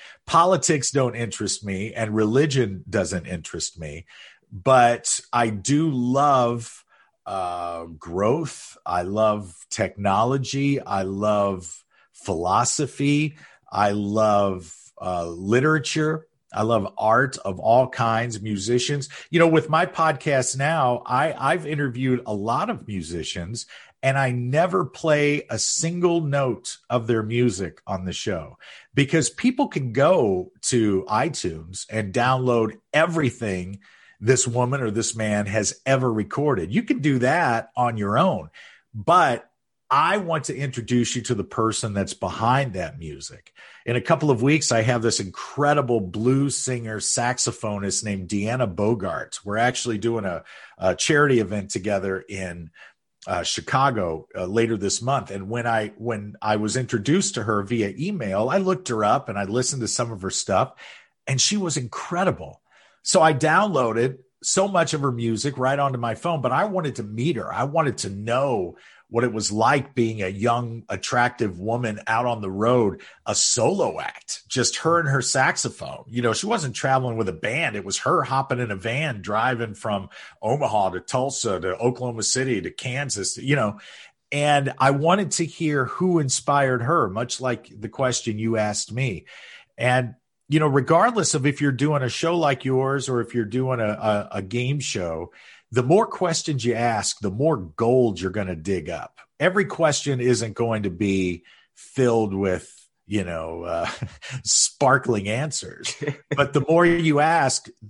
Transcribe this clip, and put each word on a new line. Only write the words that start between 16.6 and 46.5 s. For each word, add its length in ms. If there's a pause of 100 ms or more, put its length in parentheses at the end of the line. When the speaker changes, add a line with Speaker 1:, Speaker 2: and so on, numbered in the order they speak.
Speaker 1:
love 340
art 420
of 200
all 300
kinds, 520
musicians. 680 (220)
You 100
know, 80
with 200
my 180
podcast 720
now, 480
I, 320
I've 300
interviewed 600
a 80
lot 360
of 160
musicians, 800 (360)
and 140
I 140
never 540
play 640
a 80
single 640
note 560 (120)
of 180
their 160
music 640
on 180
the 80
show 460 (360)
because 360
people 380
can 240
go 600 (100)
to 460
iTunes 800
and 240
download 600 (160)
everything 880 (400)
this 260
woman 340
or 100
this 260
man 300
has 380
ever 280
recorded. 600
You 100
can 180
do 180
that 580
on 200
your 200
own, 340 (440)
but 560 (400)
I 260
want 280
to 120
introduce 580
you 80
to 120
the 100
person 480
that's 220
behind 580
that 260
music. 540 (320)
In 120
a 40
couple 300
of 120
weeks, 300
I 80
have 220
this 180
incredible 800
blues 560